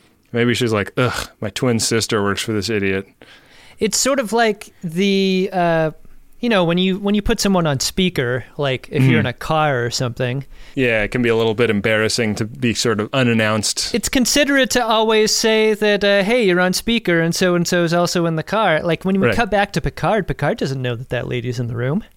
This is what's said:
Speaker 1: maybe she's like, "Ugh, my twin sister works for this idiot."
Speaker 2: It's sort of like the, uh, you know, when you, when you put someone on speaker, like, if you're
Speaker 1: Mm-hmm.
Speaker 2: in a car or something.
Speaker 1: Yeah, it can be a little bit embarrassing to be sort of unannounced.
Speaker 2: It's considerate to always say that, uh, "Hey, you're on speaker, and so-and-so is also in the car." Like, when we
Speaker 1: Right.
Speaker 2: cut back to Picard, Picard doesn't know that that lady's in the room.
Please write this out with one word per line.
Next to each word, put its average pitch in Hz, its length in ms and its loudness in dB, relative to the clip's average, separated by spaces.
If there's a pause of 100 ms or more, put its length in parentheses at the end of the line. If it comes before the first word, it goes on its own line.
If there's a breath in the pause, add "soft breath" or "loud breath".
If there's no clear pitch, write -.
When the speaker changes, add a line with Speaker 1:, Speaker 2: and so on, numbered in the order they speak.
(320 soft breath)
Speaker 1:
maybe 120 220 2
she's 110 200 0
like, 101 240 -2
"Ugh, 123 320 -2 (120)
my 107 80 -6
twin 120 300 0
sister 110 440 0
works 98 180 0
for 113 120 -4
this 104 160 -2
idiot." 98 380 -2 (720 loud breath)
Speaker 2:
It's 214 200 -2
sort 269 200 0
of 208 140 -4
like 226 400 0 (100)
the, 190 680 0
uh, 165 400 0 (480)
you 240 100 -2
know, 196 140 4
when 170 160 0
you, 190 200 2
when 202 140 0
you 208 80 2
put 226 180 0
someone 185 280 2
on 139 120 0
speaker, 135 640 -2 (140)
like, 135 320 -4
if 131 140 0
you're 131 80 4
Speaker 1:
Mm-hmm. 117 80 4
Speaker 2:
in 135 80 0
a 120 60 -4
car 147 520 -2
or 120 60 -4
something. 127 520 -4 (300 loud breath)
Speaker 1:
Yeah, 117 300 2
it 104 60 -2
can 123 120 -2
be 117 80 2
a 113 60 4
little 113 180 2
bit 117 160 2
embarrassing 107 680 0
to 113 100 -4
be 123 280 -2
sort 107 260 0
of 107 140 -4
unannounced. 110 800 0
Speaker 2:
It's 233 160 -2
considerate 277 600 2
to 247 120 0
always 220 520 2
say 220 400 2
that, 208 280 0
uh, 202 200 2
"Hey, 233 240 2
you're 180 140 4
on 185 120 2
speaker, 202 460 0
and 165 160 0
so-and-so 175 480 2
is 165 100 0
also 175 320 0
in 165 120 -2
the 156 60 -4
car." 190 380 0
Like, 165 220 -2
when 190 160 0
we - 80 2
Speaker 1:
Right. 208 80 2
Speaker 2:
cut 220 160 0
back 202 220 0
to 170 80 -2
Picard, 175 460 -2
Picard 156 300 -2
doesn't 135 240 -4
know 123 140 -4
that 123 140 -12
that 123 180 -6
lady's 123 320 -4
in 123 80 -4
the 120 80 -6
room. 135 280 -2 (140)